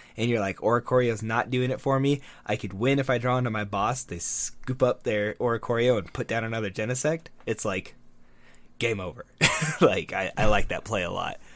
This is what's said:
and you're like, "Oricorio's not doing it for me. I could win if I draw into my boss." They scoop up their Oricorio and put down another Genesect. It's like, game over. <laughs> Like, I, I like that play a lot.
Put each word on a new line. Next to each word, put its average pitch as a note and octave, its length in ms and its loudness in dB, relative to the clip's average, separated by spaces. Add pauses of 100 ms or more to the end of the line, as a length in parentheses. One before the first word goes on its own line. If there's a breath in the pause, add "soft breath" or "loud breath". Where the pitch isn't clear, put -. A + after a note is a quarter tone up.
(160 loud breath)
and A#2 140 0
you're A#2 80 4
like, F#2+ 200 -2
"Oricorio's A#2 680 2
not A2+ 260 -2
doing B2+ 220 0
it - 80 -4
for C3+ 180 2
me. C#3 220 2 (260 loud breath)
I G#2+ 80 0
could G2+ 180 -6
win C3 280 2
if C3 100 0
I B2 80 4
draw B2 200 0
into B2+ 120 0
my G#2+ 140 -2
boss." G#2 400 -2
They E2+ 160 -10
scoop - 600 -6
up B2 220 2
their G#2+ 380 0
Oricorio A#2 580 2
and F2 140 -8
put B2 160 -6
down A2+ 160 -2
another A2+ 260 -4
Genesect. B2+ 560 -2 (200)
It's A2 180 -2
like, F#2+ 320 -4 (840 soft breath)
game A2+ 220 -2
over. E2+ 300 -10
<laughs> - 500 0
Like, F#2+ 320 2
I, F#2+ 240 -2
I A2 100 4
like G2+ 220 6
that F2+ 160 -6
play G2+ 180 -2
a F2 80 -4
lot. F2+ 280 -4 (180 loud breath)